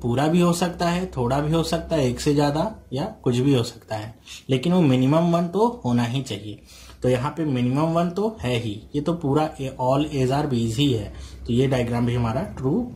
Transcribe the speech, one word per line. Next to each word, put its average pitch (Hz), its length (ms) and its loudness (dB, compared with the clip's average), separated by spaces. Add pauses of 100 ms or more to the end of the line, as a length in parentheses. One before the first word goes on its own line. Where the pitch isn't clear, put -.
पूरा 127 260 0
भी 175 120 4
हो 175 140 4
सकता 170 340 -2
है, 180 200 0
थोड़ा 135 320 0
भी 151 120 0
हो 165 120 2
सकता 165 320 -2
है, 139 100 2
एक 123 140 -2
से 147 140 2
ज़्यादा 151 400 0 (180)
या 135 120 -4 (180)
कुछ 123 140 2
भी 135 180 4
हो 120 100 4
सकता - 320 -10
है, 110 180 -10 (360)
लेकिन 135 220 2
वो 185 100 4
minimum 147 500 4
one 175 160 2
तो 196 180 2 (180)
होना 120 200 2
ही 123 180 -2
चाहिए। 104 400 -10 (400)
तो 127 60 2
यहाँ 127 220 2
पे 160 140 -4
minimum 135 480 2
one 175 180 2
तो 208 300 -2
है 123 160 -2
ही, 110 160 -4 (220)
ये 147 60 0
तो 165 140 -2
पूरा 147 300 0 (160)
ए, 131 220 -8
all 135 300 2
A's 131 200 0
are 151 140 0
B's 117 300 0
ही 143 160 4
है, 104 200 -4 (340)
तो 123 60 -2
ये 127 160 4
diagram 120 380 0
भी 120 80 0
हमारा 120 360 -2
true 131 220 -4 (240)